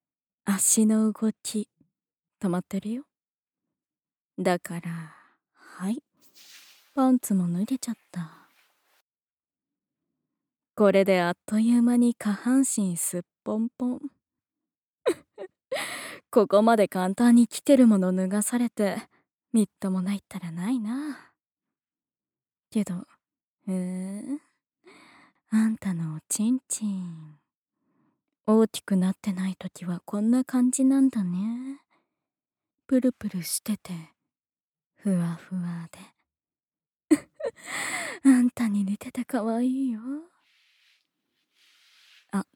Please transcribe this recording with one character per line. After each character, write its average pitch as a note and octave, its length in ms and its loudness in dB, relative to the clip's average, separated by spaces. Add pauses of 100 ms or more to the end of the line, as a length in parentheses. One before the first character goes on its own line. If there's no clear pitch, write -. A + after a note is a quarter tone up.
(440)
足 G3+ 420 2
の A3 260 2
動 A3 200 -2 (120)
き、 - 260 -8 (720)
止 F#3+ 80 0
ま F3+ 100 -2
っ - 40 -6
て G3 160 -8
る G#3 120 -8
よ。 C4 140 -8 (1300)
だ F3+ 220 0
か E3+ 220 -10
ら、 E3 340 -10 (380)
は - 360 -10
い。 B3 140 -6 (880)
パ C4 160 2
ン B3+ 100 4
ツ - 140 -4
も F3+ 140 2
脱 F3 180 -2
げ C4 120 -4
ち - 100 -10
ゃ A#3 60 -4
っ - 40 -20 (140)
た。 - 380 -12 (2250)
こ G3+ 160 4
れ G3 140 4
で F#3 160 2
あ F3 100 0
っ - 140 -6
と G#3+ 120 -2
い A#3 200 4
う A#3 60 4
間 A#3+ 120 4
に A#3+ 200 2
下 G#3 180 -2
半 B3+ 260 0
身 G3 380 0
す - 220 -6
っ - 20 -8 (240)
ぽ G#3+ 120 -4
ん A3+ 120 -2
ぽ B3 260 -4
ん。 - 60 -12 (1040)
<laughs> - 440 -6 (800)
こ G#3 160 4
こ G3+ 140 4
ま A3+ 140 4
で G#3 140 4
簡 F#3 260 -2
単 A#3+ 200 6
に A#3+ 120 8
着 - 140 -10
て C#4+ 160 6
る B3 100 8
も G#3+ 100 6
の F#3 160 2
脱 F#3 140 0
が G3+ 160 -2
さ A#3+ 140 -4
れ A#3+ 120 -2
て、 G3+ 400 -4 (440)
み A3 100 4
っ - 60 -4 (100)
と F#3+ 100 -4
も F#3 120 -2
な G3 120 -2
い G3 40 -4
っ - 100 -10
た G3 120 -12
ら E3+ 120 -10
な F3 180 -6
い C4 100 -2
な。 B3+ 540 -8 (1400)
け G#3+ 140 0
ど、 F3+ 240 -10 (600)
へ F#3+ 60 -4
え、 F#3+ 680 -8 (1080)
あ A3 180 2
ん A3 100 -2
た F#3+ 160 -4
の E3 240 -6
お - 100 -12
ち G#3+ 220 -2
ん C4 180 0
ち - 180 -8
ん。 E3 540 -8 (1080)
大 A3 220 6
き - 140 -8
く F#3+ 160 0
な F#3 140 2
っ - 80 -6
て G3+ 140 -4
な F#3 160 -4
い F#3 60 -8
時 - 300 -14
は F3 200 -6
こ G#3 140 -6
ん A3 100 0
な B3+ 140 2
感 B3+ 280 0
じ C4+ 120 -2
な C4+ 180 4
ん C4+ 80 6
だ G#3+ 140 -2
ね。 A#3 580 -6 (1080)
プ C4 140 2
ル B3+ 120 2
プ - 160 -8
ル F3+ 120 -6
し - 200 -6
て G#3+ 160 -4
て、 - 160 -14 (1000)
ふ F#3+ 220 -2
わ E3+ 180 -2
ふ F#3 200 -14
わ E3+ 360 -8
で。 - 80 -20 (1080)
<laughs> - 1160 -4
あ C4+ 40 8
ん B3 200 6
た A#3 180 -2
に G3+ 160 0
似 G3 140 -4
て B3 140 -14
て B3 120 -6
可 A3 240 -4
愛 A#3 200 0
い C4 240 -2
よ。 A3 100 -8 (2250)
あ、 G3 140 -4 (100)